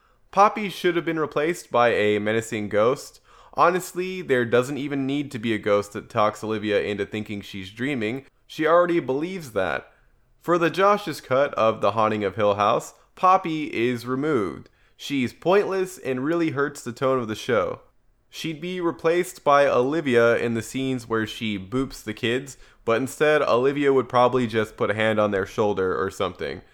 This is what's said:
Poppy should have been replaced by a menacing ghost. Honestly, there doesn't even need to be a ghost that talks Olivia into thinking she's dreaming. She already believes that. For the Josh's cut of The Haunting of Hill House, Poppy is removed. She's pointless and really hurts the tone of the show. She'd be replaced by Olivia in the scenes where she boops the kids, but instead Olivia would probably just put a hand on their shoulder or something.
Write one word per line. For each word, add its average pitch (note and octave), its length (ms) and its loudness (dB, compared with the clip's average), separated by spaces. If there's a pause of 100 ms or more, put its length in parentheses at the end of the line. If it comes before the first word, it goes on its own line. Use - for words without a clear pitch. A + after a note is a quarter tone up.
(320)
Poppy G#3+ 380 2
should F3 260 -2
have E3 100 -2
been D#3+ 140 -2
replaced D#3 520 -2
by A#2+ 180 4
a G#2 280 2
menacing G#2+ 520 -2
ghost. A2 500 0 (340)
Honestly, F3+ 680 0
there B2 220 2
doesn't B2 320 0
even C#3 280 -4
need C#3 260 -4
to A#2 80 -8
be A2+ 140 -2
a G#2 60 -2
ghost G#2 340 0
that - 160 -10
talks G#2+ 340 0
Olivia G#2+ 380 0
into G2 240 -4
thinking G#2 360 -8
she's F#2+ 280 -14
dreaming. A#2+ 560 -6 (220)
She - 180 -4
already E3+ 340 4
believes D3+ 520 -6
that. F2+ 400 -2 (480)
For F3 180 0
the E3 120 2
Josh's G3 500 2
cut C#3 360 0
of A2 260 2
The G2+ 100 2
Haunting G#2+ 320 0
of F#2+ 140 -4
Hill G#2 180 4
House, G#2+ 380 0 (220)
Poppy F3+ 500 2
is A#2 400 -2
removed. B2+ 640 -4 (260)
She's C3 380 -4
pointless F#3 640 0
and C3 260 -6
really E3 280 -2
hurts C#3+ 320 -4
the A#2+ 100 -10
tone C3 260 0
of A#2 80 -6
the G#2+ 80 -6
show. G#2 460 -2 (480)
She'd D#3 320 -10
be F3+ 180 -8
replaced E3+ 640 -2
by C#3+ 220 6
Olivia B2 720 4
in A#2 160 0
the A2+ 80 -2
scenes C3 480 -6
where A2 160 0
she G#2+ 320 -6
boops B2 460 -6
the G#2+ 100 -8
kids, B2+ 440 -4 (280)
but A#2 120 2
instead D3+ 440 2
Olivia C#3 500 2
would B2+ 160 2
probably B2 400 2
just A2 300 -2
put G#2 140 0
a - 20 0
hand A2 260 0
on G#2+ 120 2
their G2 140 0
shoulder F#2+ 540 0
or F#2 120 -2
something. E2+ 500 -6 (120)